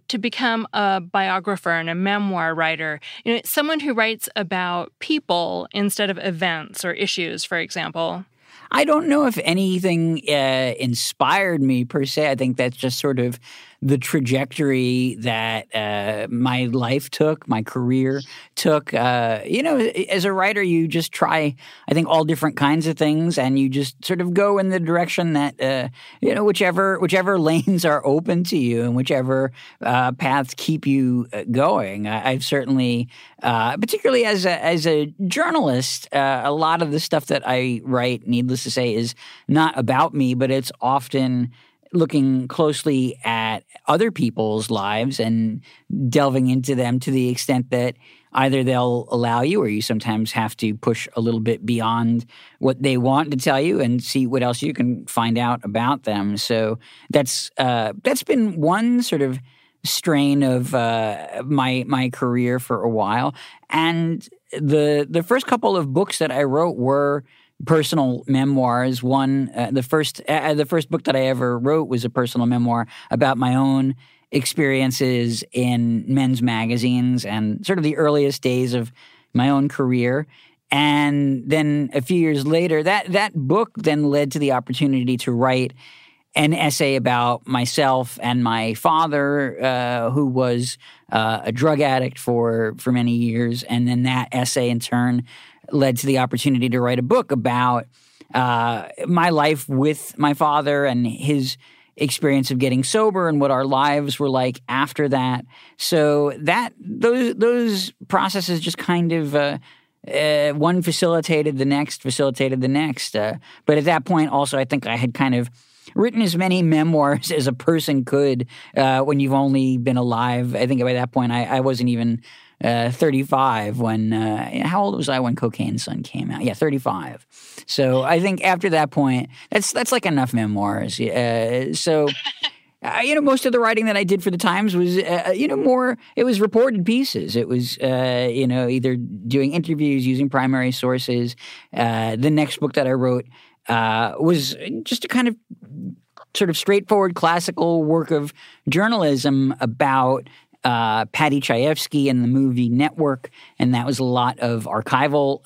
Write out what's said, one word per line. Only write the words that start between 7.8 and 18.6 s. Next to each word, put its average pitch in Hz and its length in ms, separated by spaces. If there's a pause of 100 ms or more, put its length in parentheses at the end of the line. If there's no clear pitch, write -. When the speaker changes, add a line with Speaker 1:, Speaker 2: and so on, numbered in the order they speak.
Speaker 2:
I 277 120
don't 302 240
know 285 200
if 226 160
anything, 175 840
uh, 131 520
inspired 143 840
me 127 240
per 135 200
se. 151 260
I 139 40
think 127 220
that's 127 200
just 127 200
sort 135 220
of 123 200 (440)
the 139 140
trajectory 127 1200
that, 113 520
uh, 104 560
my 127 360
life 123 440
took, 156 380
my 110 160
career 131 580 (320)
took. 151 400